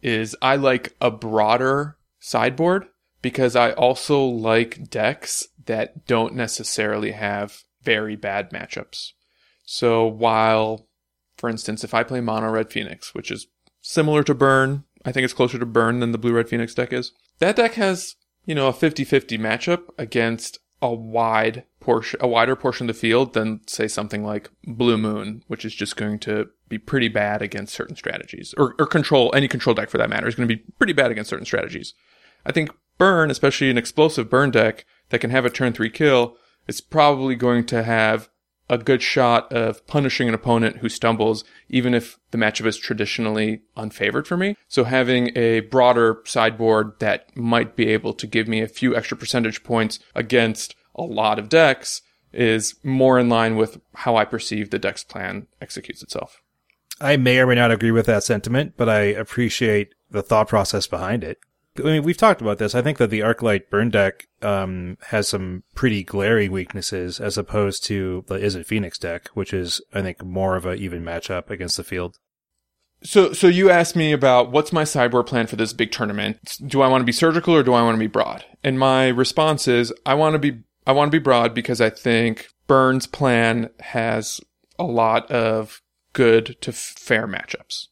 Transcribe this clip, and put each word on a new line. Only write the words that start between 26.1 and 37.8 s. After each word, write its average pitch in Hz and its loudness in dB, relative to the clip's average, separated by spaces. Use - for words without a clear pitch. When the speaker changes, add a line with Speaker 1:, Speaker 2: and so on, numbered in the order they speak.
Speaker 1:
to 107 -4
be 110 -8
pretty 120 -2
bad 104 -2
against 104 -10
certain - -10
strategies, - -12
or, 131 0
or 147 2
control, 139 2
any 139 2
control 120 0
deck 107 -4
for - -4
that 110 0
matter, 107 -4
is 117 -4
gonna 123 -2
be 113 -2
pretty 208 2
bad 139 2
against 107 -6
certain - -8
strategies. - -6
I - -8
think 156 -2
Burn, 170 4
especially 135 2
an 120 2
explosive 143 0
Burn 135 2
deck 110 2
that 117 -2
can 117 -4
have 127 2
a 123 4
turn 123 -2
three 113 -4
kill, 123 2
is - -10
probably 139 2
going 120 2
to 117 -2